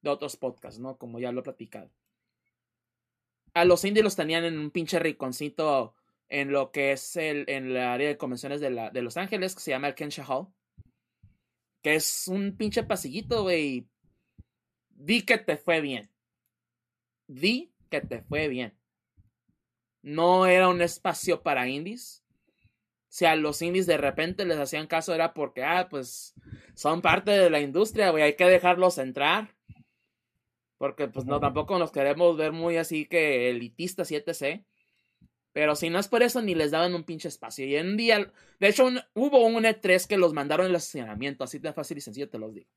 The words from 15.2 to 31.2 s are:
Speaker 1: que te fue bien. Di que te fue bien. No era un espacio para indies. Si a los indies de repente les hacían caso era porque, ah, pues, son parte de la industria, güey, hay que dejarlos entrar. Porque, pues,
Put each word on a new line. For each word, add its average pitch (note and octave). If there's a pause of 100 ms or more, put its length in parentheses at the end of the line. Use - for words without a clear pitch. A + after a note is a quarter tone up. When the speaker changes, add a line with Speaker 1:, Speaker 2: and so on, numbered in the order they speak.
Speaker 1:
que A3
te D3+
fue E3
bien. B2+ (1120)
Di G#3 (160)
que D3+
te A#2
fue D3+
bien. B2 (1300)
No F3
era F#3
un F3+
espacio E3+
para C3
indies. E3+ (840)
Si -
a D#3+
los D3+
indies F3
de D#3+
repente D#3
les D#3+
hacían D3+
caso E3
era E3
porque, C3
ah, F3
pues, - (400)
son D#3+
parte G3
de F#3+
la D#3
industria, F#3
güey, D#3
hay D3
que F3+
dejarlos F3+
entrar. C#3+ (1200)
Porque, C#3
pues, B2